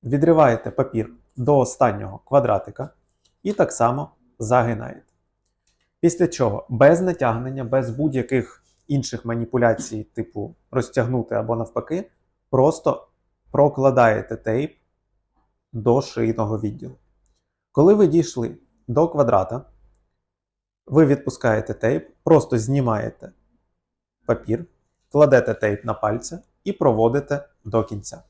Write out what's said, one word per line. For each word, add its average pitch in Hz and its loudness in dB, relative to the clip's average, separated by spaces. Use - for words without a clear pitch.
Відриваєте 139 4
папір 113 -4
до 139 2
останнього 104 0
квадратика 120 0
і 208 -4
так 202 0
само 127 -2
загинаєте. 117 -2
Після 170 0
чого 113 -4
без 139 4
натягнення, 131 -4
без 117 -2
будь-яких 131 -4
інших 135 -4
маніпуляцій, 117 -2
типу - -10
розтягнути 123 -4
або 113 -4
навпаки, 123 -8
просто 139 0
прокладаєте 123 2
тейп 123 -4
до 120 -2
шийного 113 -6
відділу. 110 -12
Коли 175 4
ви 208 4
дійшли 147 -2
до 143 2
квадрата, 120 0
ви 147 4
відпускаєте 120 -2
тейп, 139 -2
просто 139 4
знімаєте 113 -2
папір, 117 -4
кладете 131 4
тейп 104 -2
на 110 -6
пальця 120 -6
і 196 -4
проводите 139 0
до 110 -2
кінця. - -14